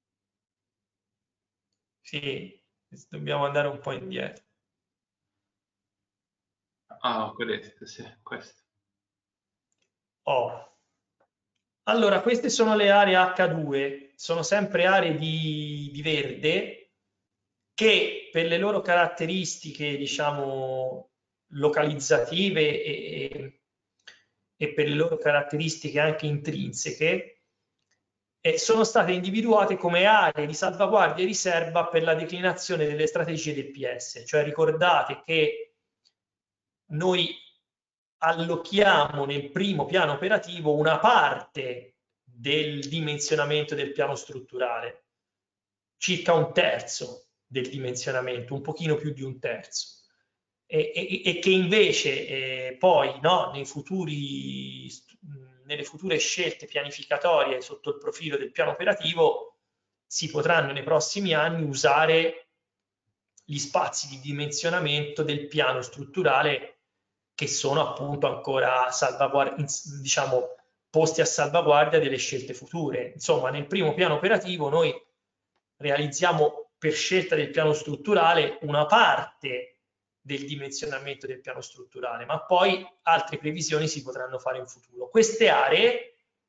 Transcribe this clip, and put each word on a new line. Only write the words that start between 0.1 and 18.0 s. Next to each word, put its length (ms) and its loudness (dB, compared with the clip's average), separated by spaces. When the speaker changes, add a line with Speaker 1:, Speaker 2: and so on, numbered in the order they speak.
Speaker 1:
Sì, 640 -10
dobbiamo 340 -4
andare 240 0
un 120 -8
po' 120 -8
indietro. 520 -10
Speaker 2:
Ah, 340 -4
questo, 520 -8
sì, 180 -18
questo. 400 -16
Speaker 1:
Oh. 540 -2
Allora, 400 4
queste 280 2
sono 260 4
le 140 6
aree 260 8
H 320 4
due, 680 -4
sono 280 -4
sempre 440 2
aree 300 4
di, 760 -4
di 100 -12
verde 840 -2
che 580 2